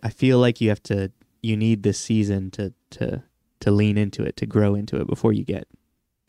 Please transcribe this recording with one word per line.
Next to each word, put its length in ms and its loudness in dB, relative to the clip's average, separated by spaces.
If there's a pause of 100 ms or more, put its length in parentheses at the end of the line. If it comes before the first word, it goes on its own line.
I 80 -6
feel 300 2
like 200 2
you 100 2
have 140 -2
to, 280 -4 (320)
you 120 -2
need 280 0
this 160 0
season 520 -2
to, 220 -8 (180)
to, 320 -6 (360)
to 120 2
lean 260 2
into 260 -2
it, 140 -6
to 100 -6
grow 260 2
into 260 -4
it 80 -4
before 260 0
you 120 -2
get 220 -8 (600)